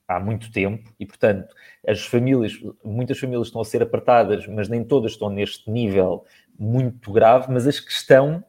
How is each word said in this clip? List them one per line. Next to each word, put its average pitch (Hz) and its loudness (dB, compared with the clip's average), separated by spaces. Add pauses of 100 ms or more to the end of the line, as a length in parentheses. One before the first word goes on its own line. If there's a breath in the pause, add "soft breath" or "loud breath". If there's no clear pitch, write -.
há 90 -4
muito 110 -6
tempo 104 -4
e, 104 -12
portanto, 101 -2 (320 loud breath)
as 104 -4
famílias, 123 0 (220)
muitas 120 -6
famílias 123 -6
estão 113 -8
a 110 -4
ser 117 -2
apertadas, 107 2
mas 101 -6
nem 117 -4
todas 113 0
estão 104 -6
neste 101 -6
nível 98 0 (340 soft breath)
muito 117 -4
grave, 113 4
mas 123 0
as 143 0
que - -18
estão 147 4